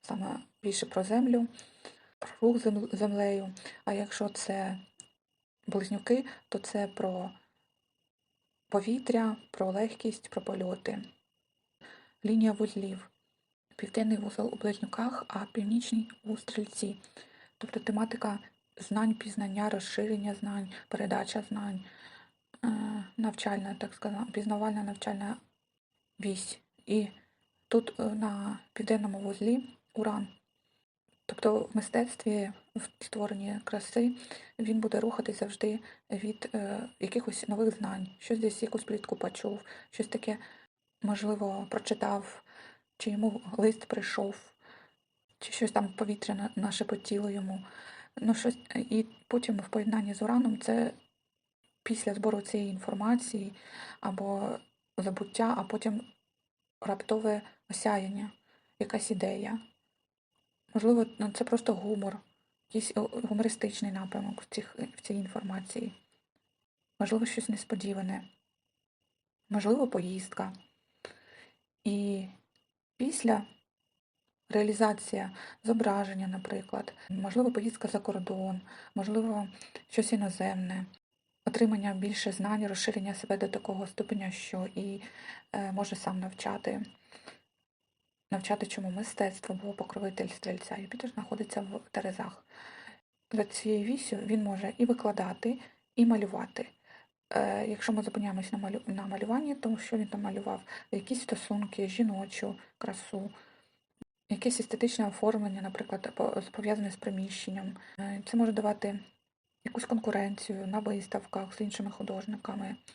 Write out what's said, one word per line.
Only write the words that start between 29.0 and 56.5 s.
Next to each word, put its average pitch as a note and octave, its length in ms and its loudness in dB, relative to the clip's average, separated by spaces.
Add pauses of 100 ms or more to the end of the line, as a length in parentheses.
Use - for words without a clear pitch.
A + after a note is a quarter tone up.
вузлі G#3 500 2 (240)
Уран. G#3+ 340 0 (960)
Тобто G#3+ 340 4
в - 160 -4
мистецтві, G#3+ 760 0 (240)
в - 280 -10
створенні G#3 600 -4
краси A#3 480 2 (480)
він A3 200 2
буде A3 200 2
рухатись A3+ 400 0
завжди G#3+ 400 0 (320)
від, G#3 440 -4
е, G#3 340 -4 (100)
якихось A3 480 -2
нових A3 300 4
знань. G3 300 -4 (120)
Щось A3+ 200 0
десь, G#3+ 240 2
якусь A3 200 -2
плітку G#3+ 320 -4
почув, G3+ 440 -4 (320)
щось A3 160 -2
таке, G#3+ 300 -2 (640)
можливо, G3+ 680 0
прочитав, - 760 0 (540)
чи - 120 -2
йому G#3 320 2 (160)
лист A3 280 6
прийшов, G3+ 500 -2 (1040)
чи - 120 -8
щось A3+ 200 0
там G3+ 160 4
в F#3+ 80 -8
повітря G#3 400 -2
на-, G3+ 200 -2
нашепотіло G3+ 720 -2
йому. F#3+ 340 -4 (540)
Ну, A3 160 4
щось, A#3+ 240 2 (180)
і A3 300 2 (220)
потім A#3+ 300 2
в F#3+ 120 -4
поєднанні G#3+ 440 2
з G3 80 -4
Ураном A#3 380 4
це A#3 320 2 (920)
після A3 300 0
збору G#3 280 2
цієї G3+ 280 -2
інформації G3+ 840 0 (480)
або G3 480 0 (480)
забуття, G3+ 600 2
а G3 60 -2
потім G#3+ 380 -2 (800)